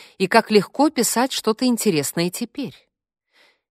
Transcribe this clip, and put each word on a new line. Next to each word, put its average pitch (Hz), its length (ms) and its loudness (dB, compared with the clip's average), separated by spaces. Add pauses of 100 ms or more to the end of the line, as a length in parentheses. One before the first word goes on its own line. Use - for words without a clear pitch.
(180)
и 190 80 0
как 220 240 2
легко 240 400 2
писать 247 400 -2
что-то - 360 -2
интересное 180 640 0
теперь. 233 440 -10 (960)